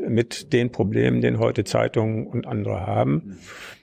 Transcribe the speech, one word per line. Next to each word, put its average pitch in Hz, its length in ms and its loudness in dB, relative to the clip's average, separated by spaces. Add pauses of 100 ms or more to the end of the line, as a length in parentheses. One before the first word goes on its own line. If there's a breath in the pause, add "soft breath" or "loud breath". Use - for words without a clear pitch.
mit 117 440 0
den 120 200 4
Problemen, 117 500 2
den 120 160 2
heute 113 260 2
Zeitungen 113 640 0
und - 220 -6
andere 104 400 -4
haben. 143 500 0 (460 loud breath)